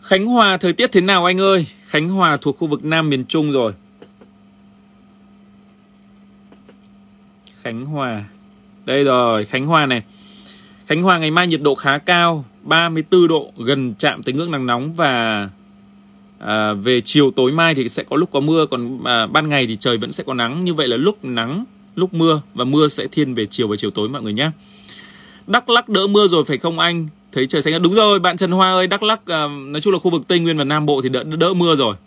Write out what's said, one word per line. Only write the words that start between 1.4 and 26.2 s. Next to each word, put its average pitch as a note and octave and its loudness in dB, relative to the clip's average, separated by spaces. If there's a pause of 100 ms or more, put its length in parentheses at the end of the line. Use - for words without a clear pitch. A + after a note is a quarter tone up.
ơi? F#3+ 2 (200)
Khánh D3+ -2
Hòa F3+ 2
thuộc C#3+ -4
khu E3 -4
vực D3 -4
Nam D#3+ 0
miền B2+ -2
Trung D3+ -2
rồi. A#2 0 (4000)
Khánh A#2+ -12
Hòa. C3 -6 (600)
Đây C#3 2
rồi, A#2+ 2
Khánh C3 -4
Hòa D#3 2
này. B2 -2 (840)
Khánh D#3+ -2
Hòa F3+ 4
ngày D#3 0
mai F3 2
nhiệt D#3 -2
độ C#3+ 4
khá C#3+ 0
cao, E3+ 2 (180)
ba E3 0
mươi D#3+ -2
tư F3 4
độ, D#3+ 0
gần B2 -2
chạm C3+ -2
tới C3 -4
ngưỡng E3+ -4
nắng C3+ -4
nóng B2 -2
và, A#2 -2 (920)
à, G#2+ -2
về A#2 0
chiều C#3 2
tối C3 2
mai E3 2
thì B2 -2
sẽ - -6
có - -4
lúc F3 0
có C#3 0
mưa, D#3 2
còn, A#2+ -6
à, A#2 0
ban D#3 0
ngày C3+ 0
thì A2 -6
trời A#2+ -2
vẫn - -6
sẽ - -10
có C3+ -6
nắng. B2+ -4
Như F3 -2
vậy D3 0
là A#2 0
lúc F#3+ 0
nắng, B2+ -4 (300)
lúc F3+ -2
mưa E3 2 (140)
và B2 -4
mưa D3 2
sẽ - -6
thiên C3+ -2
về A2 -2
chiều A2+ -4
và G#2 -2
chiều G2+ -4
tối G#2+ -4
mọi C3 -8
người G#2+ -6
nhé. C#3 -2 (960)
Đắk A#3+ 0
Lắk A#3+ 2
đỡ G3 0
mưa G3+ 4